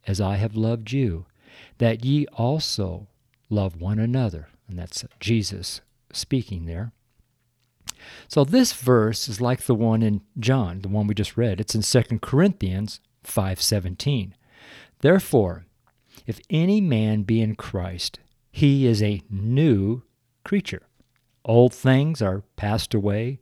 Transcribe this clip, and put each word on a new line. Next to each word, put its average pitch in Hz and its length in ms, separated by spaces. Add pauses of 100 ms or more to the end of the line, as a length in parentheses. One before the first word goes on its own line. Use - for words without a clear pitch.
as 101 140
I 98 160
have 107 200
loved 110 360
you, 104 340 (520)
that 117 260
ye 143 240
also 107 800 (420)
love 95 300
one 104 180
another." 113 500 (200)
And 92 100
that's - 260 (140)
Jesus 104 600 (320)
speaking 82 520
there. 85 280 (1400)
So 143 160
this 226 280
verse 117 560
is 107 120
like 123 220
the 123 120
one 113 280
in 104 200 (160)
John, 107 420
the 95 80
one 104 180
we 104 80
just 101 220
read. 110 240
It's - 140
in 110 80
Second 113 400
Corinthians 110 760 (220)
five 95 380
seventeen. 98 720 (680)
Therefore, 110 680 (640)
"If - 180
any 185 320
man 110 440
be 113 160
in 107 160
Christ, 90 640 (320)
he 139 340
is 107 160
a 104 260
new 113 720 (420)
creature. - 420 (580)
Old 120 300
things 135 480
are 98 220 (100)
passed 104 400
away. 107 480